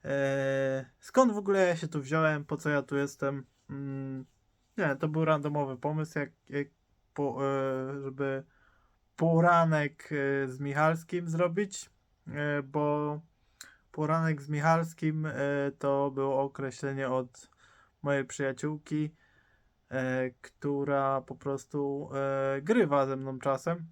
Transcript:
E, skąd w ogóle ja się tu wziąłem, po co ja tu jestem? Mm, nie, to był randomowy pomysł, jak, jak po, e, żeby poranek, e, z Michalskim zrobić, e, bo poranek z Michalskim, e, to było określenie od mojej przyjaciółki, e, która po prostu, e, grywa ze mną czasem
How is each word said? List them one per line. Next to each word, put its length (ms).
E, 800
skąd 320
w 60
ogóle 300
ja 80
się 120
tu 140
wziąłem, 440
po 120
co 120
ja 120
tu 160
jestem? 480
Mm, 560
nie, 180
to 120
był 180
randomowy 520
pomysł, 420
jak, 120
jak 180
po, 320
e, 560
żeby 420
poranek, 960
e, 360
z 120
Michalskim 680
zrobić, 600
e, 360
bo 560
poranek 500
z 80
Michalskim, 760
e, 80
to 320
było 300
określenie 680
od 400
mojej 240
przyjaciółki, 880
e, 380
która 800
po 140
prostu, 760
e, 480
grywa 440
ze 100
mną 240
czasem 520